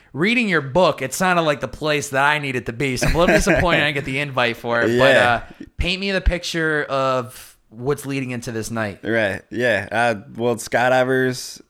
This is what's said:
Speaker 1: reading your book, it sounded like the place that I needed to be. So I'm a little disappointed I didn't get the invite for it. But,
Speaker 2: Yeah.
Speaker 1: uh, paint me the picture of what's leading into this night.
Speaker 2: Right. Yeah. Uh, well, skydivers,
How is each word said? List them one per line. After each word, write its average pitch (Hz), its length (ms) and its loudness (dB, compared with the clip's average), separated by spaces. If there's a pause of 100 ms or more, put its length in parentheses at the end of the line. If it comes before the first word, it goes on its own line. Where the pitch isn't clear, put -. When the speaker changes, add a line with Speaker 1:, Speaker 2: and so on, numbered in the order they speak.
(140)
Speaker 1:
reading 220 340 0
your 170 140 2
book, 143 400 2
it 131 140 -4
sounded 185 260 2
like 147 180 0
the - 80 -6
place 147 420 -2
that 131 140 2
I 151 140 4
needed 135 300 -4
to 120 60 -4
be. 127 240 -2
So 135 100 0
I'm - 80 4
a - 20 2
little 170 180 4
disappointed 160 460 2
I 147 40 2
didn't 147 100 -2
get 139 100 -4
the 135 140 -4
invite 127 380 -2
for 117 240 -2
it. 117 180 2
But, 131 160 6
Speaker 2:
Yeah. 120 280 4 (160)
Speaker 1:
uh, - 60 -14 (120)
paint 180 220 -2
me 196 120 -2
the 185 100 0
picture 165 600 -2
of 131 640 -2 (220)
what's 123 360 -4
leading 135 260 -4
into 120 200 -8
this 113 180 -6
night. 110 320 -6
Speaker 2:
Right. 107 480 0
Yeah. 107 400 0
Uh, 117 260 0 (200)
well, 120 220 0
skydivers, 127 1120 0